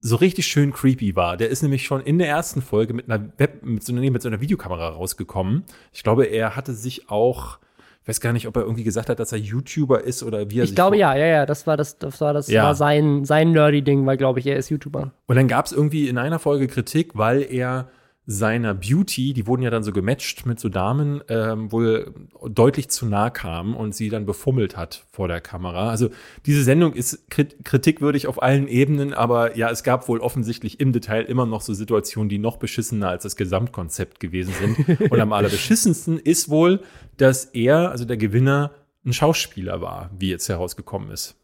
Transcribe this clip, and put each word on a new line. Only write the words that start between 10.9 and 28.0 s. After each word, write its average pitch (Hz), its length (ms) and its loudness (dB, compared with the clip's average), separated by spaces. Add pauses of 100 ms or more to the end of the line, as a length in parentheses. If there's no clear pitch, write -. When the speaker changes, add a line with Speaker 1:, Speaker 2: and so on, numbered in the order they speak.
Speaker 1:
vor- 208 40 6
Speaker 2:
ja, 151 140 6
ja, 147 120 2
ja, 151 200 4
das 151 220 -4
war 151 80 2
das, 147 220 -4
das 139 220 -8
war 147 140 2
das, 143 140 -2
Speaker 1:
Ja. 110 160 6
Speaker 2:
war 147 100 4
sein, 147 500 4
sein 156 280 4
nerdy 147 300 6
Ding, 139 220 4
weil, 135 120 2
glaube 131 240 2
ich, 123 80 -4
er 139 80 0
ist 135 140 -4
YouTuber. 143 420 -6 (160)
Speaker 1:
Und 123 80 6
dann 131 100 8
gab's 127 240 2
irgendwie 147 380 2
in 123 100 0
einer 156 220 -2
Folge 143 260 2
Kritik, 131 500 -2
weil 120 260 4
er 127 460 -4 (360)
seiner 110 480 0
Beauty, 127 600 0
die 110 160 -4
wurden 127 140 0
ja 123 80 0
dann 113 120 -2
so 104 80 -4
gematcht 98 560 -4
mit 120 140 -4
so 113 80 -4
Damen, 135 600 -2
ähm, 110 440 -4
wohl 113 420 0 (340)
deutlich 123 400 2
zu - 160 -6
nah 104 260 0
kam 87 440 -6
und 107 220 -6
sie 107 140 -4
dann 107 160 -6
befummelt 110 500 -2
hat - 340 -12
vor 98 160 -6
der 85 140 -4
Kamera. 90 500 -6
Also 113 180 0 (380)
diese 147 160 2
Sendung 147 300 4
ist - 380 -8
krit-, - 340 -4
kritikwürdig 143 640 0